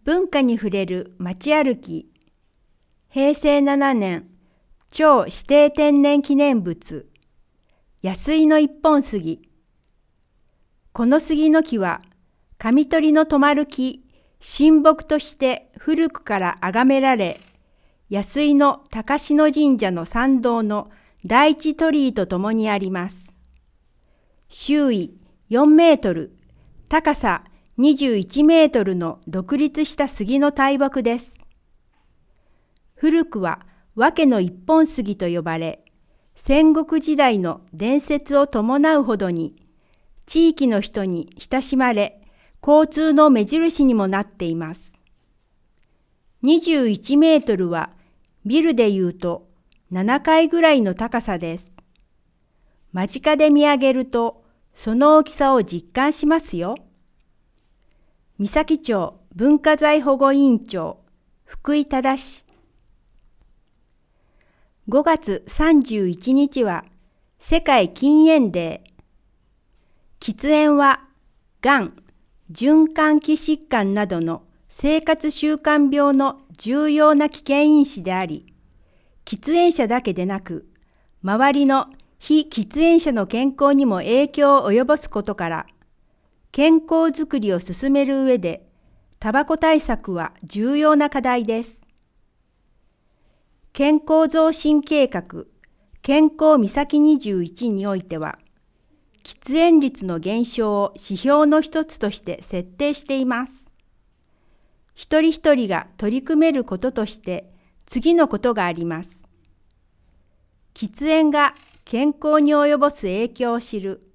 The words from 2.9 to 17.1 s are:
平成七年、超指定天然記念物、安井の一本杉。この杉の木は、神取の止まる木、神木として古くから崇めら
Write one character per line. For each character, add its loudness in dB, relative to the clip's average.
平 0
成 2
七 0
年、 -4
超 4
指 -12
定 4
天 2
然 2
記 -2
念 2
物、 -12
安 -6
井 4
の 4
一 2
本 0
杉。 -8
こ -4
の 4
杉 0
の 4
木 -4
は、 -4
神 0
取 2
の 4
止 -2
ま 2
る -2
木、 -10
神 2
木 4
と -2
し -12
て -6
古 -2
く -14
か -4
ら -6
崇 -2
め 4
ら 2